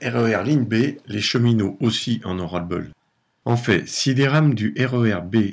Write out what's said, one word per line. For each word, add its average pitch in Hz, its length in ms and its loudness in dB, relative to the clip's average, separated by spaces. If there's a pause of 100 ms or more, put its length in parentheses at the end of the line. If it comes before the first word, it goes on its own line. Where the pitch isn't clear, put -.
R 120 160 -4
E 113 180 2
R 95 80 0
ligne 135 220 2
B, 117 320 0 (100)
les 107 140 -6
cheminots 117 580 2
aussi 113 460 -2
en 92 140 -6
ont 87 80 -6
ras-le-bol. 85 440 -6 (540)
En 117 120 2
fait, 117 300 2
si - 280 -2
des 139 120 4
rames 147 280 4
du 107 220 -2
R 127 180 -2
E 113 200 2
R 85 60 -4
B 95 160 -2 (160)